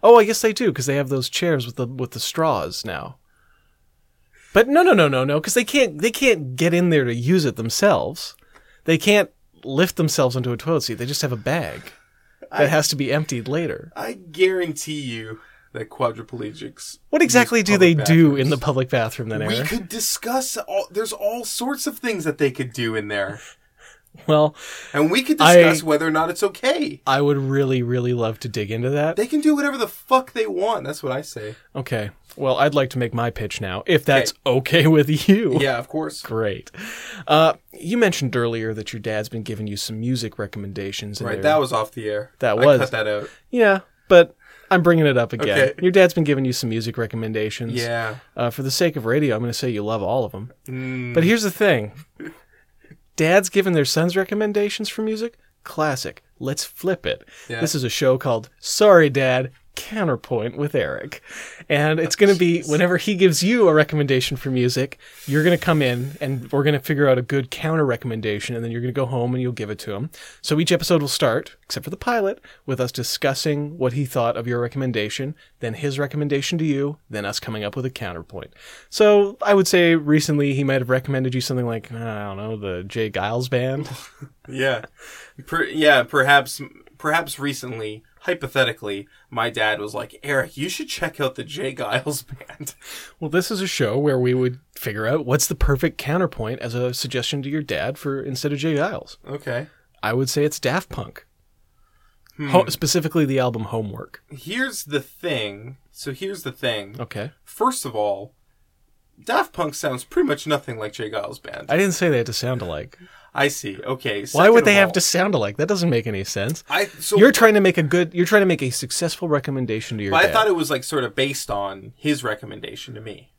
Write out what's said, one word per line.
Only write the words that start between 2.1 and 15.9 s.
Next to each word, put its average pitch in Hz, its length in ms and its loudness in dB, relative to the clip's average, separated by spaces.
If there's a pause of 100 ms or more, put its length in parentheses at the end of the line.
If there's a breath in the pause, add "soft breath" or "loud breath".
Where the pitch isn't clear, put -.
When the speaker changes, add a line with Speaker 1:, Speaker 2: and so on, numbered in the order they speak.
Speaker 1:
the 110 100 -10
straws 131 640 -2
now. 87 320 -10 (1400 soft breath)
But 226 140 6
no, 294 160 6
no, 349 100 8
no, 170 140 6
no, 131 180 2
no, 147 160 2
'cause 196 120 -4
they 240 120 2
can't, 190 360 0
they 226 100 2
can't 156 440 0
get 165 180 2
in 175 180 4
there 147 120 4
to 120 100 -2
use 147 320 2
it 120 120 -2
themselves. 117 760 0 (520 soft breath)
They 165 120 2
can't 202 320 2 (340)
lift 139 340 0
themselves 143 380 0
onto 123 160 -2
a 117 60 -4
toilet 156 240 -2
seat. 117 140 -6
They 120 100 -6
just 143 160 -6
have 127 120 -2
a 120 40 -6
bag 107 440 -4 (580)
that - 100 -20 (120)
Speaker 2:
I 147 60 6
Speaker 1:
has 156 200 2
to - 80 -2
be 131 160 -2
emptied 135 360 -2
later. 160 480 -4
Speaker 2:
I 233 180 -8
guarantee 170 880 -2
you 110 400 -10 (320 soft breath)
that 110 160 -10
quadriplegics 113 1080 -8 (100)